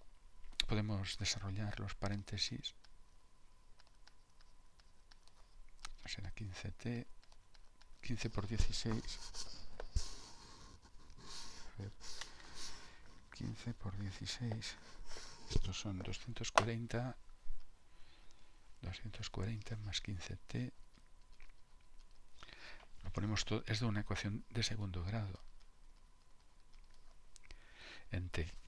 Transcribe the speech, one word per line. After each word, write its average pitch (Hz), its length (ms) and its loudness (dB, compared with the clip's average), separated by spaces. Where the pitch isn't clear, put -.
podemos 107 500 4
desarrollar 98 600 2
los 101 160 0
paréntesis. - 800 0
Será 92 260 -2
quince 101 400 -2
t, 120 360 -2
quince - 280 4
por 101 180 2
dieciséis. - 720 6
A 101 60 -4
ver, 101 100 -4
quince - 400 -2
por 98 240 0
dieciséis. 110 800 0
Estos - 300 10
son 98 200 0
doscientos 101 520 0
cuarenta. 117 640 4
Doscientos 104 480 -2
cuarenta 107 480 2
más 101 220 0
quince - 380 -2
t. 123 240 2
Lo - 80 4
ponemos 104 320 4
todo, 107 220 4
es 107 140 4
de 113 60 4
una 104 160 6
ecuación 101 480 2
de - 140 4
segundo 95 400 2
grado. 101 400 2
En 90 180 2
t. 82 240 0